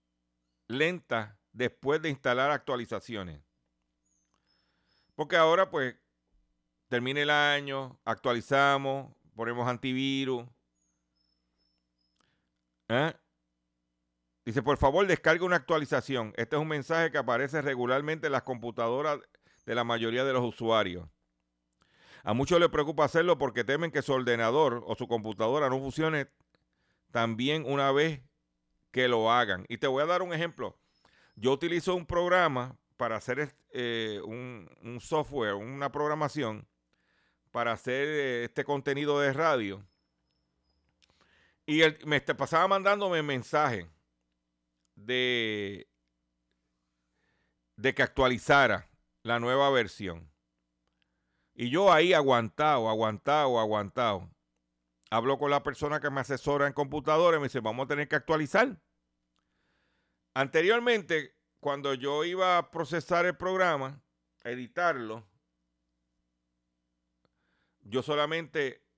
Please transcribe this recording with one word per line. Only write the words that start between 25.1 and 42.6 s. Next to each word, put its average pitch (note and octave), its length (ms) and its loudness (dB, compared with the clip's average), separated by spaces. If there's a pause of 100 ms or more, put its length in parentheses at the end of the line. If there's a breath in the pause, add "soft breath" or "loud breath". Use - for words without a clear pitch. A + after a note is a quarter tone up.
no C3 100 -2
funcione C#3+ 500 -4 (840)
tan A#2 240 0
bien C#3+ 280 -2
una C#3 280 0
vez D3 280 0 (680)
que B2+ 160 2
lo A2+ 240 4
hagan. G#2 380 2
Y A#2 100 -10
te D3 80 -2
voy C3+ 160 0
a D#3 40 0
dar F3+ 160 0
un F3 120 -6
ejemplo. D#3 420 -6 (600 soft breath)
Yo A#2+ 160 2
utilizo E3+ 420 -2
un F3+ 100 -4
programa E3+ 720 0 (200)
para A2+ 180 -4
hacer B2 240 -4
est-, C#3+ 220 -8 (100)
eh, A2+ 540 -6
un, A#2+ 440 -14 (140)
un A#2+ 180 -12
software, C3 540 -2
una C3 380 -8
programación D3 720 -4 (880)
para A#2 180 -2
hacer, C3 380 -2
eh, C3+ 380 -2
este C3 180 -6
contenido C#3+ 560 0
de C#3+ 120 2
radio. A#2+ 540 -2 (1800 soft breath)
Y D3+ 180 2
él D#3 140 4 (100)
me D3+ 100 0
est-, D3 180 -2
pasaba E3 320 2